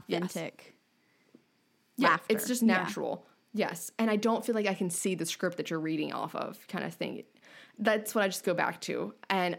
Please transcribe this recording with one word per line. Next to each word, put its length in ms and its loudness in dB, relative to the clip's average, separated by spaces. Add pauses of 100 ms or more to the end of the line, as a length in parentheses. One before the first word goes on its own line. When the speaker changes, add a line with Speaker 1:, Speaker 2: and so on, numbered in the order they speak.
Speaker 1:
yes. 160 -2
Speaker 2:
authentic 520 -8 (1200)
Speaker 1:
Yeah, 140 6
Speaker 2:
laughter. 240 2
Speaker 1:
it's 120 -2
just 160 0
Speaker 2:
Yeah. 40 8 (120)
Speaker 1:
natural. 480 -4 (260)
Yes. 460 -2
And 120 2
I 60 4
don't 280 2
feel 100 0
like 120 0
I 80 2
can 160 0
see 240 0
the 120 -4
script 320 -2
that 120 -4
you're 100 -2
reading 320 -2
off 220 -6
of 340 -6
kind 160 -6
of 100 -6
thing. 300 -8 (540)
That's 360 2
what 100 4
I 40 2
just 160 -6
go 100 2
back 280 0
to. 320 -4 (140)
And 300 2